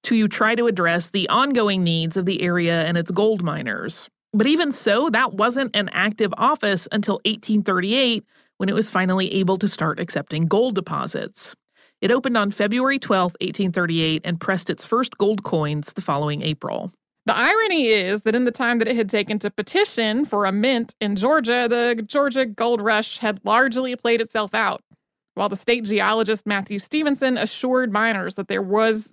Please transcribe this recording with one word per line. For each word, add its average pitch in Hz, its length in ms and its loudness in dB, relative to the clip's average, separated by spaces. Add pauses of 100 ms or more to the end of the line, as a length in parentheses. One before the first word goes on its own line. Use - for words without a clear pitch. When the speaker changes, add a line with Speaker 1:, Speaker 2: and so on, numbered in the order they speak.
Speaker 1:
to 220 260 2
try 220 260 2
to 240 120 2
address 175 420 0
the 202 220 -2
ongoing 220 520 2
needs 165 360 0
of 180 80 -2
the 185 160 0
area 170 420 0
and 170 140 0
its 170 120 -4
gold 202 320 2
miners. 127 680 -6 (240)
But 214 120 4
even 302 260 2
so, 233 360 2
that 233 240 2
wasn't 233 420 0
an 196 140 -2
active 202 480 0
office 220 560 0
until 208 320 0
eighteen 214 380 0
thirty-eight, 214 640 0 (320)
when 190 100 -2
it 202 60 0
was 214 160 0
finally 185 420 0
able 190 240 2
to 196 120 -2
start - 300 -4
accepting 160 480 -4
gold 226 280 2
deposits. - 840 -8 (460)
It 190 80 2
opened 247 260 0
on 202 140 2
February 254 480 0
twelfth, 185 420 0
eighteen 185 320 -2
thirty-eight, 165 500 0
and 170 160 -4
pressed 190 300 -4
its - 160 -6
first 247 320 -2
gold 202 280 0
coins 151 500 -2
the 190 80 -8
following 147 400 -2
April. - 500 -6 (320)
Speaker 2:
The 220 120 0
irony 349 500 2
is 202 360 2
that 220 120 2
in 247 120 2
the 240 40 2
time 240 280 0
that - 100 2
it 254 80 0
had 220 120 0
taken 208 300 -2
to 202 140 -4
petition 240 720 0
for 208 200 0
a 190 60 2
mint 233 500 0
in 202 140 -2
Georgia, 240 560 2
the 240 340 2
Georgia 269 400 0
gold 233 380 0
rush 214 380 0
had 214 240 -2
largely 247 500 2
played 233 260 2
itself 214 360 -4
out. 214 260 -2 (520)
While 196 140 0
the 196 60 -2
state 240 300 0
geologist 208 640 0
Matthew 196 320 -4
Stevenson 269 580 0
assured 254 540 0
miners 208 420 0
that 196 140 -8
there 190 120 0
was 214 520 2